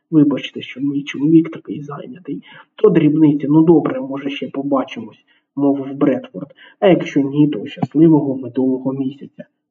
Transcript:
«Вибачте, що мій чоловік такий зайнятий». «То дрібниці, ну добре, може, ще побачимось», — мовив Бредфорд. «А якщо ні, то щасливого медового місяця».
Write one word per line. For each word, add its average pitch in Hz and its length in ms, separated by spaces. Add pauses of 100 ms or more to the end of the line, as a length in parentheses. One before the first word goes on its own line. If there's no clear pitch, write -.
(120)
«Вибачте, 143 500
що - 200
мій 143 220
чоловік 160 480
такий - 300
зайнятий». 143 640 (320)
«То 214 140
дрібниці, 151 600
ну 160 140
добре, 147 380
може, 139 280
ще 131 180
побачимось», — 131 800 (300)
мовив 139 400
Бредфорд. 135 520 (320)
«А 208 80
якщо 170 320
ні, 143 280
то 139 180
щасливого 139 720
медового 131 560
місяця». - 520 (260)